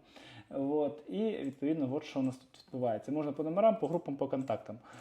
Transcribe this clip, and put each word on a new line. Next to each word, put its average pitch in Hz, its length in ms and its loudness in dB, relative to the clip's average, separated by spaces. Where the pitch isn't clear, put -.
От, 147 600 0
і, 185 120 -4
відповідно, 151 720 0
от 151 100 -2
що - 160 -4
у 131 40 2
нас 127 120 0
тут - 320 -20
відбувається. 123 440 0
Можна 147 200 0
по 151 120 -2
номерам, 196 320 6
по 147 120 0
групам, 160 280 0
по 139 120 0
контактам. 117 500 -2